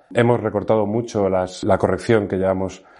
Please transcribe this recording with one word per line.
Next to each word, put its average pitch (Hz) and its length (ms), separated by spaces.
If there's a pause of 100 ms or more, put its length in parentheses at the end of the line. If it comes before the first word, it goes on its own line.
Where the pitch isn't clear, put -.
(140)
Hemos 120 260
recortado 104 460
mucho 107 420
las, 92 360
la 95 140
corrección 101 500
que 98 100
llevamos 95 480 (140)